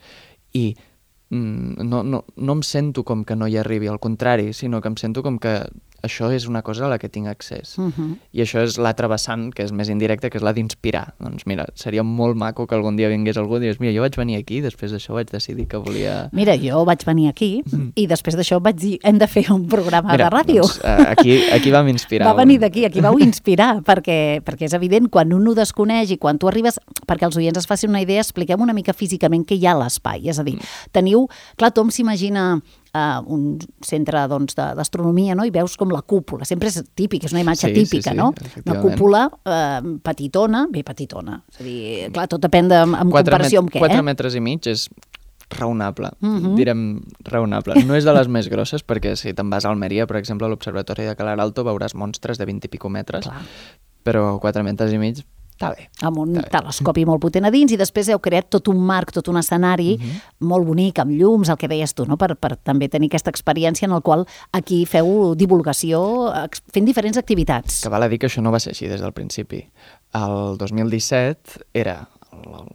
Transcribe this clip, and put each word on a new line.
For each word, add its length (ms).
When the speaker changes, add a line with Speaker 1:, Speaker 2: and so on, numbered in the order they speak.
Speaker 1:
i, 160
mm, 540
no, 200
no, 200
no 180
em 100
sento 400
com 220
que 100
no 120
hi 100
arribi, 300
al 120
contrari, 540
sinó 280
que 60
em 100
sento 260
com 160
que 200
això 320
és 160
una 160
cosa 160
a 80
la 80
que 80
tinc 240
accés.» 480
Speaker 2:
Mhm. 380
Speaker 1:
I 100
això 180
és 160
l'altre 300
vessant, 480
que 80
és 80
més 160
indirecte, 420
que 80
és 60
la 80
d'inspirar. 640
Doncs 300
mira, 160
seria 280
molt 320
maco 320
que 80
algun 220
dia 100
vingués 300
algú 180
i 60
digués, 180
«Mira, 160
jo 80
vaig 140
venir 200
aquí, 220
després 320
d'això 240
vaig 160
decidir 380
que 80
volia». 560
Speaker 2:
Mira, 260
jo 240
vaig 220
venir 240
aquí 420
Speaker 1:
Mhm. 240
Speaker 2:
i 120
després 280
d'això 260
vaig 140
dir, 260
«Hem 160
de 100
fer 220
un 200
programa 420
Speaker 1:
Mira, 180
Speaker 2:
de 60
ràdio». 320
Speaker 1:
doncs, 160
eh, 240
aquí, 320
aquí 180
vam 160
inspirar 400
Speaker 2:
Va 60
venir 240
Speaker 1:
un 100
Speaker 2:
d'aquí, 160
aquí 160
vau 180
inspirar, 640
perquè, 600
perquè 220
és 80
evident, 360
quan 220
un 160
ho 80
desconeix 560
i 60
quan 200
tu 120
arribes, 320
perquè 160
els 140
oients 200
es 80
facin 260
una 100
idea, 180
expliquem 400
una 140
mica 180
físicament 560
què 100
hi 100
ha 40
a 80
l'espai. 480
És 100
a 60
dir, 120
Speaker 1:
Mm. 360
Speaker 2:
teniu... 360
Clar, 160
tothom 200
s'imagina, 720
eh, 300
un 320
centre, 460
doncs, 280
de, 200
d'astronomia, 580
no? 120
I 40
veus 280
com 120
la 140
cúpula, 420
sempre 240
és 140
típic, 280
és 80
una 100
imatge 260
Speaker 1:
Sí, 60
sí, 120
Speaker 2:
típica, 260
Speaker 1:
sí, 60
Speaker 2:
no? 120
Una 180
Speaker 1:
efectivament. 360
Speaker 2:
cúpula, 480
eh, 360
petitona, 640
bé, 140
petitona, 600
és 60
a 40
dir, 480
clar, 160
tot 140
depèn 260
de, 160
en 80
Speaker 1:
Quatre 220
Speaker 2:
comparació 300
Speaker 1:
met-, 40
Speaker 2:
amb 60
què, 80
Speaker 1:
quatre 180
Speaker 2:
eh? 60
Speaker 1:
metres 320
i 40
mig 280
és 200
raonable, 600
Speaker 2:
Mhm. 360
Speaker 1:
direm 460
raonable. 640
No 100
és 80
de 100
les 140
més 220
grosses, 360
perquè 300
si 180
te'n 160
vas 160
a 40
Almeria, 380
per 100
exemple, 280
a 40
l'Observatori 560
de 100
Calar 240
Alto 240
veuràs 320
monstres 420
de 80
vint 180
i 40
pico 220
metres, 360
Speaker 2:
Clar. 160
Speaker 1:
però 360
quatre 240
metres 300
i 40
mig... 260
Està 220
bé. 140
Speaker 2:
Amb 160
un 180
Speaker 1:
Està 60
bé. 80
Speaker 2:
telescopi 420
molt 160
potent 240
a 60
dins 200
i 60
després 320
heu 100
creat 300
tot 180
un 160
marc, 280
tot 160
un 100
escenari 640
Speaker 1:
Mhm. 220
Speaker 2:
molt 260
bonic, 340
amb 120
llums, 380
el 80
que 100
deies 260
tu, 140
no? 100
Per, 180
per 220
també 320
tenir 200
aquesta 200
experiència 560
en 60
el 100
qual 240
aquí 360
feu 480
divulgació, 1000
ex-, 180
fent 120
diferents 320
activitats. 640
Speaker 1:
Que 60
val 120
a 80
dir 80
que 100
això 140
no 100
va 80
ser 120
així 160
des 120
del 140
principi. 560
El 420
dos 160
mil 160
disset 480
era 360